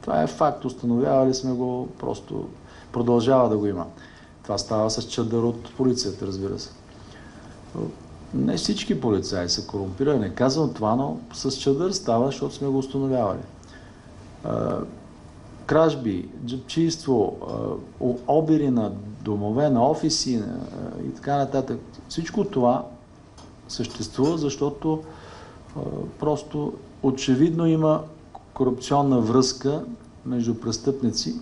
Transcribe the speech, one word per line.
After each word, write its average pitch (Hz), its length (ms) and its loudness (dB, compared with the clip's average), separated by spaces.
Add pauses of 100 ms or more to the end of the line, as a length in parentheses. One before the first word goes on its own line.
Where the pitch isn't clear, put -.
Това 165 200 2
е 156 60 2
факт, 147 380 0
установявали 131 680 2
сме 131 180 -2
го, 123 360 -2 (120)
просто - 480 -6 (440)
продължава 120 580 6
да 107 80 2
го 104 100 2
има. 95 180 -2 (580)
Това 101 140 -4
става 110 320 0
с 113 120 -2
чадър 117 420 0
от 117 340 -2
полицията, 117 500 0
разбира 98 320 -6
се. - 100 -12 (1600)
Не 135 240 0
всички 185 440 -2
полицаи 95 480 2
са - 180 -2
корумпирани, 107 520 0
не 98 100 0
казвам 135 440 2
това, 110 220 2
но 127 220 -2 (160)
с - 180 -2
чадър 151 400 2
става, 120 340 2
защото 139 300 -4
сме 143 120 -4
го 135 100 2
установявали. 131 600 0 (1040)
А, 55 360 -2 (840)
кражби, 135 640 2 (160)
джебчийство, 131 960 0
а, - 640 -6
о-, 120 120 2 (100)
обири 151 420 4
на 110 220 2 (300)
домове, 107 480 0
на 123 200 4
офиси, 151 460 0
а, 95 720 -6
и - 60 -8
така 143 240 -2
нататък. 135 420 0 (300)
Всичко 170 340 -2
това 127 420 2 (840)
съществува, 131 680 -2
защото, 147 680 -2 (720)
а, - 40 -8 (400)
просто 147 540 -2 (300)
очевидно 151 640 4
има 156 340 4 (520)
корупционна 135 680 2
връзка 127 640 2 (420)
между 120 340 0
престъпници 120 840 -2